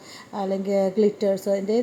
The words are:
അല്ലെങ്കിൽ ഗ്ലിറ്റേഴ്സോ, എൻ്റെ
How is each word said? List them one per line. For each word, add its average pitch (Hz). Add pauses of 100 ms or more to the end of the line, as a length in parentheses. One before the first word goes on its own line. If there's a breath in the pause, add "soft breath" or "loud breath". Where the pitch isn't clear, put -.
(420 loud breath)
അല്ലെങ്കിൽ 196 (220)
ഗ്ലിറ്റേഴ്സോ, 202
എൻ്റെ 202